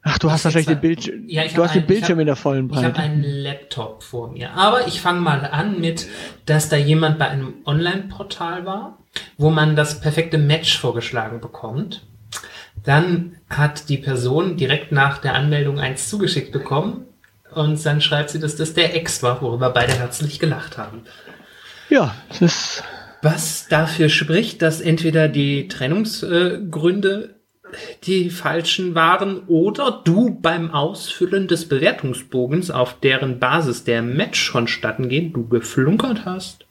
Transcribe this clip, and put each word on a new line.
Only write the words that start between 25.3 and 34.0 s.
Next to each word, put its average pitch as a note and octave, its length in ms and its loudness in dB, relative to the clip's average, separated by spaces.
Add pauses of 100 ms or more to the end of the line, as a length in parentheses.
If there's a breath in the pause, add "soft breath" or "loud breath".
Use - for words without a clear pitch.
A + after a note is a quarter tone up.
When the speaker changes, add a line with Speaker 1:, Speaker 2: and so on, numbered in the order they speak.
Speaker 2:
Trennungs-, F#3 560 -2
äh, F3 360 2 (120)
Gründe F#3+ 640 0 (680 loud breath)
die F3+ 280 0
falschen E3 640 -2
waren F#3 520 2
oder G#3 560 2
du G3+ 280 4 (100)
beim E3 300 0
Ausfüllen F3+ 760 -2
des E3+ 220 0
Bewertungsbogens, C#3+ 1000 0
auf B2+ 280 0
deren C3 400 2
Basis C3 460 0
der A#2 160 2